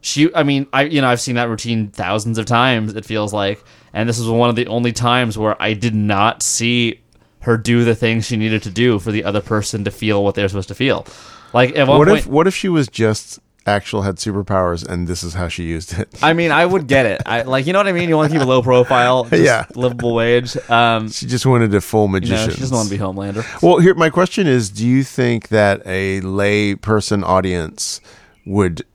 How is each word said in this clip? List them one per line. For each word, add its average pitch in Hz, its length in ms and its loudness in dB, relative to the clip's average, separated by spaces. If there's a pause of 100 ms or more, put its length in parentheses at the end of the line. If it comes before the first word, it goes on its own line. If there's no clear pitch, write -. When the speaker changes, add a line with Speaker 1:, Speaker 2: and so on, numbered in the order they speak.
Speaker 1:
she, 151 340 0
I 165 80 2
mean, 139 300 0
I, 135 100 2
you 147 180 0
know, 131 60 2
I've 120 140 2
seen 123 140 -4
that 120 140 -2
routine 110 400 -4
thousands 107 480 -4
of 110 80 -4
times, 117 500 0
it 110 100 -10
feels 104 280 -4
like, 101 300 -4 (300)
and 110 160 -2
this 117 100 -2
was 117 100 -4
one 117 200 2
of 117 60 0
the 120 120 -2
only 120 240 -2
times 117 460 0
where 107 240 -2
I 107 120 -2
did 107 220 -2
not 104 480 0
see 117 580 -2 (400)
her 117 160 2
do 120 260 2
the 117 120 4
thing 113 260 0
she 117 160 -4
needed 110 260 -2
to 107 80 -10
do 113 280 2
for 107 120 -6
the 107 120 -2
other 101 180 -2
person 107 440 -4
to 101 60 -4
feel 107 320 -2
what 101 120 0
they're 101 120 -2
supposed 95 220 -6
to 98 60 -12
feel. 120 300 -2 (480)
Like, 127 240 2
at 139 100 4
one 143 120 6
Speaker 2:
What 151 80 6
Speaker 1:
point 196 140 6
Speaker 2:
if, - 60 -6
what 147 200 2
if 190 80 -2
she 196 140 -4
was 156 180 2
just - 520 -2 (280)
actual, 101 360 -2
had 95 140 -4
superpowers, 95 720 -2
and 87 200 -4
this 87 160 -6
is 87 100 -10
how 90 140 -6
she 87 160 -8
used 82 340 -8
it? 104 100 -6 (140)
Speaker 1:
I 160 120 4
mean, 170 180 0
I 156 160 4
would 180 200 0
get 135 200 2
it. 95 180 -4
I, 117 180 -2
like, 131 220 -2
you 170 80 -2
know 196 60 4
what 202 80 2
I 190 60 -2
mean? 175 160 -2
You 160 80 2
wanna 151 120 2
keep 156 120 0
a 131 40 0
low 127 160 2
profile, 123 600 4
Speaker 2:
<laughs> 117 80 -4
Speaker 1:
just 170 100 4
Speaker 2:
Yeah. 123 320 2
Speaker 1:
livable 120 400 -2
wage. 117 420 0 (140)
Um, 117 400 2
Speaker 2:
She - 160 -10
just 123 220 -2
wanted 117 240 4
to 98 100 4
fool 107 260 2
Speaker 1:
you 95 120 0
know, 90 60 -4
she 113 60 0
Speaker 2:
magicians. 110 280 -2
Speaker 1:
doesn't 127 180 -4
wanna 107 140 -2
be 101 80 -6
Homelander. 98 640 -6
Speaker 2:
Well, 170 160 6
here, 175 160 6
my 160 160 2
question 180 340 0
is, 123 240 2
do 104 160 -6
you 131 180 2
think 120 440 -2
that 104 380 2
a 95 360 -4
lay 101 540 0
person 104 480 0
audience 90 800 -2 (440)
would 95 380 -2 (120)